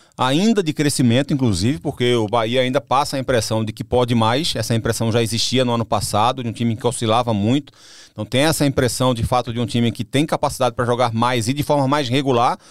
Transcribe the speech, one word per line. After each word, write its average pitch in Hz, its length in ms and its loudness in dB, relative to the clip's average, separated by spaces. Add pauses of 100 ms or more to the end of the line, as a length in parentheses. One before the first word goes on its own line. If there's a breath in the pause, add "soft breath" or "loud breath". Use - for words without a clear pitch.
(180 soft breath)
ainda 180 440 2
de 156 100 -2
crescimento, 139 640 2
inclusive, 123 460 0
porque 127 340 -2
o 113 140 0
Bahia 117 340 0
ainda 127 180 0
passa 139 380 -2
a - 20 -4
impressão 117 460 0
de 107 80 -6
que - 100 -10
pode 123 300 0
mais. 120 420 2
Essa 117 200 -2
impressão 113 360 -2
já 117 120 2
existia 117 420 0
no 120 80 0
ano 117 120 0
passado, 113 580 0
de 117 60 -4
um 101 40 -6
time 117 220 -2
que 113 100 -4
oscilava 117 480 0
muito. 113 400 0 (380 loud breath)
Então 107 120 -10
tem 123 180 -2
essa 156 220 0
impressão, 127 520 0
de 113 80 -4
fato, 123 280 0
de 113 80 -6
um 120 60 -2
time 117 260 0
que 120 120 -6
tem 135 200 -2
capacidade 139 520 -2
pra 123 100 -2
jogar 120 260 0
mais 117 360 0
e 131 60 0
de 143 100 -4
forma 143 240 2
mais 143 200 0
regular, 123 520 0 (120)